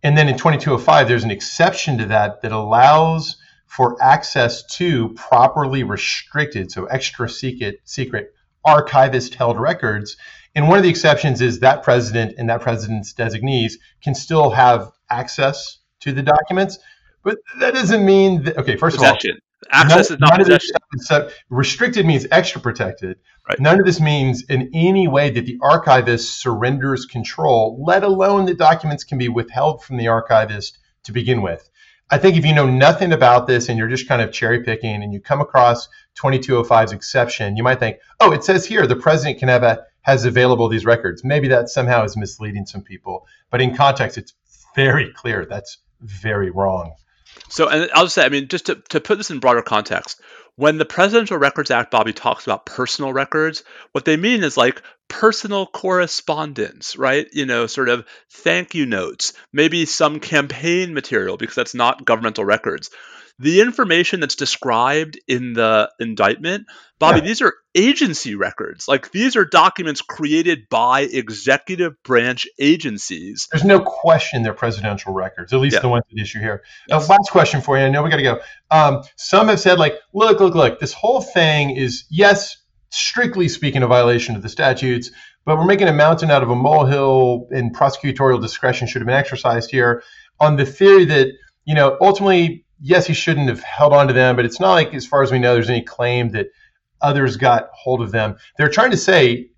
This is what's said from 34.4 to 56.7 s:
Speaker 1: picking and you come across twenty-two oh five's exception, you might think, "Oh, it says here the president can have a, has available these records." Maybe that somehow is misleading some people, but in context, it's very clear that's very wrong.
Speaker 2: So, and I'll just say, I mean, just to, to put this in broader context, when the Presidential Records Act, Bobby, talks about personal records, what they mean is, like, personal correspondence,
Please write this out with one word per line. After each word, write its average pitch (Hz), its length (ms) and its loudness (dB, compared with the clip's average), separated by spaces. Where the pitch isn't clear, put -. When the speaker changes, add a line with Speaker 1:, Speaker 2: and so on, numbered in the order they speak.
Speaker 1:
picking 110 380 -6
and 104 100 -10
you 101 80 -10
come 139 220 -4
across 120 460 2
twenty-two 135 420 -2
oh 120 80 0
five's 113 280 2
exception, 107 640 -4
you 110 60 -4
might 127 160 0
think, 110 200 -4
"Oh, 185 140 6
it 147 100 -4
says 185 240 0
here 214 200 0
the 123 100 0
president 147 420 0
can 127 100 -2
have 123 140 2
a, 113 220 0
has 135 240 0
available 123 440 2
these 110 180 -2
records." 107 360 0
Maybe 139 260 -2
that 120 200 0
somehow 123 360 0
is 101 120 -8
misleading 104 500 -10
some 98 160 -16
people, 92 440 -18
but 123 100 -2
in 131 160 -2
context, 135 400 0
it's - 160 -18
very 135 380 0
clear 104 320 -8
that's - 340 -16
very 101 500 -6
wrong. 92 440 -4
Speaker 2:
So, 160 200 -2
and 156 260 0
I'll 170 100 6
just 175 120 -4
say, 165 80 4
I 131 40 2
mean, 139 200 -4
just - 180 -6
to, 170 100 -4
to 156 100 -2
put 202 180 -4
this 208 120 -10
in 151 80 -10
broader 123 240 2
context, - 580 -6
when 151 220 0
the 151 60 0
Presidential 202 540 -2
Records 139 320 -2
Act, 120 200 -2
Bobby, 113 220 0
talks - 320 -6
about 101 220 -6
personal 131 460 -8
records, 156 500 -4
what 143 120 -8
they 156 120 2
mean 208 260 0
is, 147 140 -4
like, 127 260 0
personal 202 580 -2
correspondence, 156 1300 -6